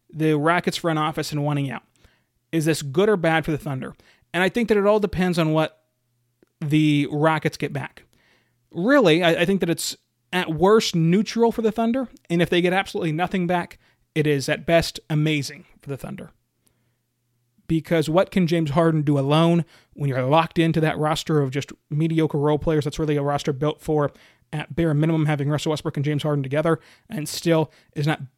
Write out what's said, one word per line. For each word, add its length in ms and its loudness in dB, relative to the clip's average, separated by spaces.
the 280 0
Rockets 400 0
front 220 -2
office 340 -4
and 100 -2
wanting 260 -2
out. 140 -10
Is 100 0
this 180 0
good 280 0
or 80 2
bad 260 0
for 80 -4
the 60 -2
Thunder? 380 -8
And 100 0
I 40 4
think 220 0
that 80 4
it 80 2
all 160 4
depends 360 -2
on 140 2
what 320 -2
the 500 2
Rockets 460 0
get 160 -8
back. 300 -10
Really, 520 4
I, 180 2
I 40 4
think 140 0
that 100 0
it's 280 -4
at 200 -2
worst 420 4
neutral 560 2
for 100 -4
the 120 0
Thunder, 340 -2
and 120 2
if 80 2
they 120 2
get 100 2
absolutely 400 -2
nothing 360 -2
back, 300 -4
it 100 0
is 220 0
at 180 -4
best 320 2
amazing 560 -2
for 80 -16
the 80 -8
Thunder. 340 -14
Because 420 0
what 220 2
can 160 2
James 240 0
Harden 300 2
do 180 0
alone 460 2
when 160 -4
you're 140 -4
locked 360 2
into 220 2
that 160 0
roster 440 0
of 100 -2
just 200 -6
mediocre 480 0
role 220 2
players? 260 0
That's 140 -6
really 180 0
a 40 -2
roster 300 -2
built 300 -4
for, 300 0
at 200 -8
bare 200 0
minimum, 320 2
having 240 0
Russell 220 -2
Westbrook 260 -4
and 80 -2
James 180 -2
Harden 200 0
together, 360 0
and 180 -8
still 440 0
is 140 -2
not 140 -2